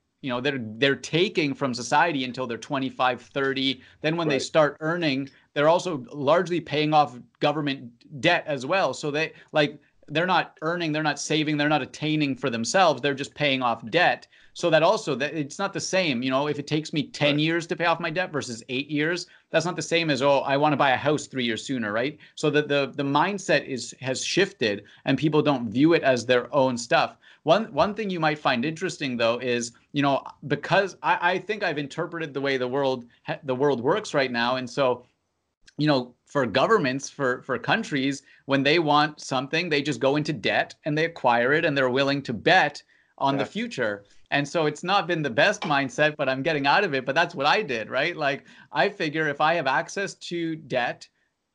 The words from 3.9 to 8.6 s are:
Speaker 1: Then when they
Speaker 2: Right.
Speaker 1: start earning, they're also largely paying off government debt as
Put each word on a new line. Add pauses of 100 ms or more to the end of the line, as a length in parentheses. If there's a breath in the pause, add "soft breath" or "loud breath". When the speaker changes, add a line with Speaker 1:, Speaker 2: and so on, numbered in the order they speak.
Speaker 1:
Then
when
they
Speaker 2:
Right.
Speaker 1:
start
earning, (240 soft breath)
they're
also
largely
paying
off (220)
government (280)
debt
as